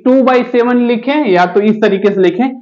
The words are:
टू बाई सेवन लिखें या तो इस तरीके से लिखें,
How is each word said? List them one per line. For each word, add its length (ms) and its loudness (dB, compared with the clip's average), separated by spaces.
टू 200 2
बाई 200 2
सेवन 420 0
लिखें 400 -2
या 200 2
तो 160 0
इस 200 0
तरीके 300 0
से 100 -2
लिखें, 240 0